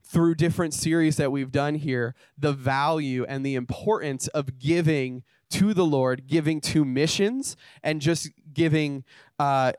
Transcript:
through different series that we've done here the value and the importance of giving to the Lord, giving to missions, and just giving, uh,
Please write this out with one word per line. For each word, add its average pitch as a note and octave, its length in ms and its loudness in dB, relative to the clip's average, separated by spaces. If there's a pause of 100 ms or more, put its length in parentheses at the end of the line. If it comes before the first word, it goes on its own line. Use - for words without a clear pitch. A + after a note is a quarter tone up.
through E3 320 2
different E3 380 0
series D#3+ 440 2
that C#3+ 120 2
we've C3+ 220 -4
done C#3+ 240 0
here B2+ 400 -2 (220)
the C#3+ 160 0
value C3+ 760 0
and C#3 180 -4
the C#3 100 -2
importance C3+ 760 -2
of C3+ 280 -4
giving C#3 680 0 (260)
to G#3 240 2
the F3+ 120 2
Lord, C3 420 0
giving D#3 340 0
to D3+ 240 2
missions, G3 720 -2 (260)
and D#3 160 -2
just D#3 320 -2 (220)
giving, D3 500 0 (340)
uh, C3+ 420 2